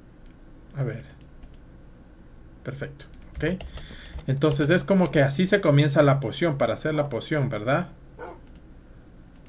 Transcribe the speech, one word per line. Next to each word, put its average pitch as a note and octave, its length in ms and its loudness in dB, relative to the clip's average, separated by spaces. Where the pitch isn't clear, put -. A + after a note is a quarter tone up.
A C3+ 80 -4
ver. A2+ 200 -8
Perfecto, - 440 -12
ok. F3 260 -4
Entonces C#3 440 2
es F3+ 140 2
como F#3 260 2
que D#3 120 4
así C#3 240 2
se G3 140 4
comienza D3 420 4
la C#3 180 4
poción, C3+ 360 -2
para A#2 180 0
hacer D#3 200 -2
la D3 140 -2
poción, C3+ 400 -2
¿verdad? B2+ 400 -2